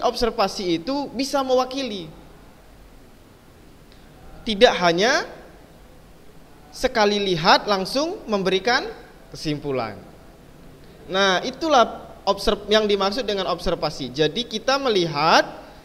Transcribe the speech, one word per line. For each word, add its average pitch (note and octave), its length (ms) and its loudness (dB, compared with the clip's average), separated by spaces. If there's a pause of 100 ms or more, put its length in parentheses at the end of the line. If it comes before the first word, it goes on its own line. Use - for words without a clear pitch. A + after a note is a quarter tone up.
observasi A3 720 0
itu C4+ 320 -4
bisa C4+ 320 -2
mewakili. B3+ 640 -2 (2500)
Tidak G#3+ 320 6
hanya G3 480 2 (1400)
sekali G#3+ 560 2
lihat F#3 400 4
langsung C4 640 -2
memberikan G3+ 560 0 (480)
kesimpulan. C3+ 640 -6 (1120)
Nah, F#3+ 320 2
itulah B3+ 640 2 (160)
observ-, G3+ 480 -2
yang G#3+ 160 4
dimaksud G3+ 400 0
dengan G3 240 -2
observasi. D#3+ 640 -4
Jadi D#3 320 0
kita B3+ 320 -2
melihat F#3 800 2 (280)